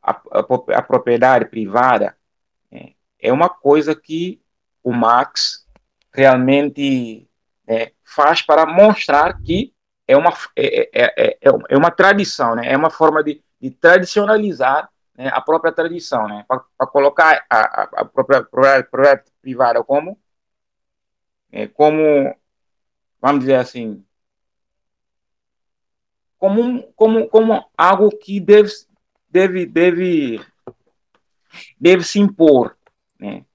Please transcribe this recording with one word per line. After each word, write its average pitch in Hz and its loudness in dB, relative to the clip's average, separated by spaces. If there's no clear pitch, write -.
a, - -6
a - -6
pro-, - -4
a 101 0
propriedade 120 0
privada, 113 -2
é, - -20
é 123 -2
uma 165 0
coisa 147 0
que 175 -10
o 123 -6
Marx 120 -2
realmente, 135 0
é, 113 -6
faz 151 0
para 156 2
mostrar 170 2
que 185 -6
é 135 4
uma, 165 2
é, - 0
é, - 0
é, 117 2
é, - 4
é 135 0
uma 165 2
tradição, 185 0
né? 120 -6
É 131 0
uma 156 0
forma 156 0
de, 147 -8
de 131 -12
tradicionalizar, 180 0
né, 131 -8
a - -4
própria 160 -2
tradição, 165 -6
né? 104 -14
Pra, 127 -6
pra 131 -4
colocar 143 2
a, 117 0
a, - -
a - -4
própria - -2
propriedade, 131 0
propriedade 135 2
privada 120 -2
como, 156 -6
é, 107 -12
como, 151 0
vamos 139 0
dizer 131 0
assim, 120 -8
como 196 0
um, 247 -4
como, 220 0
como 220 2
algo 190 4
que 196 -10
deve, 202 6
deve, 180 0
deve, 165 -2
deve 175 2
se - -4
impor, 160 2
né? 101 -14